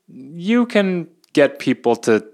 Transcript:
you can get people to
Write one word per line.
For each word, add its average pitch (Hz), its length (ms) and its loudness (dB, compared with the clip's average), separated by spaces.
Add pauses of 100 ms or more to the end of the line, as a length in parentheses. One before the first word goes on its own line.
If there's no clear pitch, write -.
you 170 600 -4
can 190 400 -2 (260)
get 143 240 2
people 120 380 0
to 110 280 0 (100)